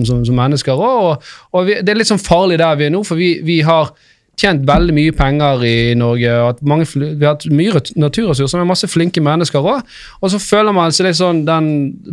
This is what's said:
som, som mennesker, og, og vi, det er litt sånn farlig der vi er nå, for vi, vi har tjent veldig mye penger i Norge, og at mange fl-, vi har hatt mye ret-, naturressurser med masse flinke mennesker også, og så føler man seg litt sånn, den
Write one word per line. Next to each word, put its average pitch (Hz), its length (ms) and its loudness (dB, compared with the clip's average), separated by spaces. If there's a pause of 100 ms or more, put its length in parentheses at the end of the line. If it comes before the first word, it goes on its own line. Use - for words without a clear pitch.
som, 120 240 0
som 127 80 2
mennesker, 135 400 0
og, 202 480 0 (320)
og 185 80 0
vi, 202 160 0
det 202 140 0
er 220 80 0
litt 220 100 0
sånn 196 80 0
farlig 170 400 2
der 160 160 2
vi 147 80 0
er 147 80 0
nå, 196 100 -2
for 170 140 -4
vi, 175 240 0
vi 160 240 0
har 160 300 2 (400)
tjent 160 320 0
veldig 160 240 4
mye 151 240 2
penger 139 480 0
i 117 120 2 (200)
Norge, 120 320 0 (160)
og 120 60 2
at 123 80 -4 (100)
mange 151 160 2
fl-, 151 320 -4
vi 147 80 -2
har 147 140 2
hatt - 100 -16
mye 156 240 2
ret-, 143 240 -2
naturressurser 147 640 0
med 175 80 0
masse 185 240 -2
flinke 170 320 0
mennesker 147 400 0
også, 233 140 0 (420)
og 190 140 -2
så 208 100 -2
føler 208 320 2
man 165 160 2
seg 165 160 0
litt 170 80 0
sånn, 170 320 0
den 156 220 0 (440)